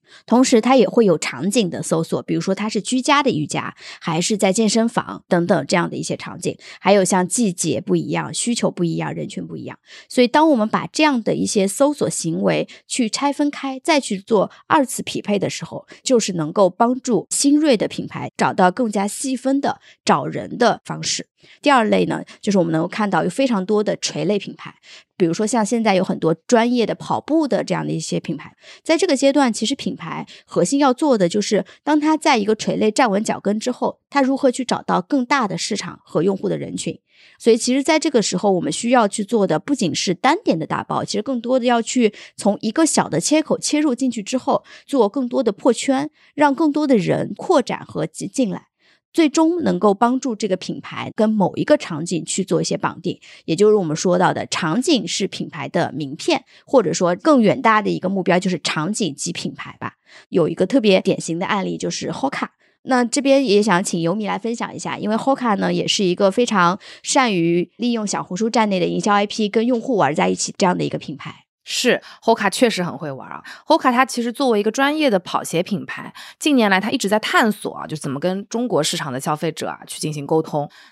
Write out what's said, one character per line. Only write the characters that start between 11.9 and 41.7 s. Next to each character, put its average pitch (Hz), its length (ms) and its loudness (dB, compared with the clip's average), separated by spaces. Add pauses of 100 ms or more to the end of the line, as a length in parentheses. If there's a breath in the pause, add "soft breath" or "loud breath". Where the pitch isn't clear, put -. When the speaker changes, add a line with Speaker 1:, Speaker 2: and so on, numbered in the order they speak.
Speaker 1:
索 220 160 -2
行 175 320 -4
为 175 280 0 (180 loud breath)
去 233 220 -2
拆 285 240 -2
分 294 180 0
开， 269 320 -8
再 311 160 2
去 214 180 -4
做 196 320 0 (180 loud breath)
二 277 180 4
次 - 180 -6
匹 - 180 -6
配 208 160 -2
的 180 120 -4
时 - 160 -8
候， - 200 -14 (160 loud breath)
就 254 160 4
是 214 140 -2
能 165 220 -4
够 196 160 6
帮 240 280 2
助 240 320 -2
新 285 300 4
锐 302 160 4
的 165 140 0
品 - 180 -8
牌 - 300 -12
找 147 160 2
到 180 180 4
更 233 180 -2
加 202 160 -2
细 262 300 -6
分 277 240 -2
的 269 220 -4 (240 soft breath)
找 151 200 2
人 147 320 -8
的 226 280 2
方 156 180 -10
式。 - 240 -6 (340 soft breath)
第 285 80 2
二 247 160 6
类 190 200 2
呢， 156 180 -4 (180 loud breath)
就 208 100 -2
是 196 60 2
我 180 60 4
们 165 80 -2
能 160 100 2
够 180 60 -2
看 208 220 -4
到 165 140 0
有 175 60 -2
非 269 160 0
常 208 200 0
多 208 180 0
的 190 140 -2
垂 - 280 -6
类 196 140 0
品 - 180 -12
牌， - 160 -18 (420 loud breath)
比 190 100 0
如 165 80 2
说 214 120 -2
像 220 200 0
现 233 160 -2
在 214 140 2
有 175 80 2
很 185 160 -2
多 165 140 2
专 233 400 2
业 233 120 2
的 180 100 -2
跑 - 260 -4
步 311 260 0
的 185 160 0
这 185 100 -4
样 160 120 -4
的 151 60 -4
一 160 80 -4
些 170 200 -4
品 160 160 -6
牌， - 200 -16 (280 loud breath)
在 330 140 2
这 349 80 -2
个 330 100 2
阶 277 160 4
段， 269 220 2
其 - 120 -6
实 240 100 -2
品 - 200 -6
牌 160 300 -12 (200 loud breath)
核 - 180 0
心 277 160 0
要 277 120 4
做 262 260 2
的 180 120 2
就 208 100 -2
是， 202 240 0 (200 loud breath)
当 302 160 2
它 311 180 2
在 294 200 2
一 208 60 0
个 214 120 0
垂 - 200 -4
类 214 160 2
站 254 180 2
稳 202 140 0
脚 - 160 -4
跟 208 200 -2
之 247 120 -4
后， - 280 -6 (100)
它 285 120 2
如 269 140 2
何 262 160 2
去 247 140 -4
找 - 160 -2
到 180 180 0
更 254 240 0
大 247 240 0
的 190 100 -6
市 202 200 -6
场 - 260 -12
和 - 180 -2
用 190 140 0
户 190 140 -4
的 170 80 -4
人 90 180 -10
群。 165 240 -8 (400 soft breath)
所 226 140 4
以 - 20 4
其 247 180 0
实 277 80 0
在 320 160 2
这 311 120 0
个 247 120 2
时 190 140 -2
候， 196 160 2
我 180 80 2
们 156 140 -4
需 - 160 -4
要 240 180 4
去 202 160 -6
做 202 240 0
的 160 100 0
不 277 160 -4
仅 202 200 0
是 - 200 -2
单 254 300 2
点 196 140 0
的 160 80 -4
打 - 180 -4
包， - 220 -4
其 - 80 -8
实 202 80 -4
更 254 180 -6
多 240 200 0
的 233 60 -2
要 240 160 2